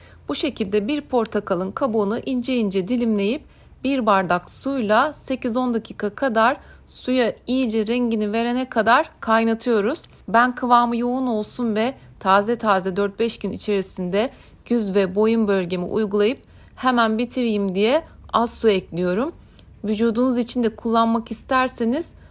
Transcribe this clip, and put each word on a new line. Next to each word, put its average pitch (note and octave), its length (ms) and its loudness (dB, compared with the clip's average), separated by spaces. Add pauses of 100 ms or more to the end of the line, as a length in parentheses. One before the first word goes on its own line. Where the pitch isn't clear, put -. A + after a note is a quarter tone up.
(280)
Bu C#4+ 80 -4
şekilde G#3 520 -2
bir D4 140 -2
portakalın G#3 680 -2
kabuğunu A3 480 0
ince B3+ 360 -4
ince G3 320 0
dilimleyip A3+ 540 0 (420)
bir C4 220 0
bardak F#3 460 0
suyla C4 600 0
sekiz B3+ 440 -4
on B3 160 0
dakika A3 360 -6
kadar A3+ 480 0 (300)
suya B3+ 480 -2 (120)
iyice A3+ 400 0
rengini A3+ 460 0
verene A#3+ 360 -2
kadar A#3 400 4 (100)
kaynatıyoruz. A3+ 840 0 (220)
Ben A#3+ 280 4
kıvamı A#3+ 420 4
yoğun B3 300 0
olsun A3 480 -2
ve A#3 180 0 (260)
taze G3+ 380 2
taze F#3+ 380 0
dört G3+ 240 -2
beş A3+ 200 -2
gün G3 120 -4
içerisinde F#3+ 800 -2 (400)
yüz G#3 260 0
ve F#3+ 200 2
boyun A3 320 2
bölgemi F3+ 380 0
uygulayıp G#3 540 0 (360)
hemen A#3 420 2
bitireyim A3 580 -2
diye A#3+ 280 2 (300)
az A#3 200 -2
su A3+ 160 2
ekliyorum. F3+ 640 -2 (500)
Vücudunuz A#3 540 0
için A#3+ 260 -2
de A3 120 -2
kullanmak A3+ 560 0
isterseniz B3+ 800 -2 (220)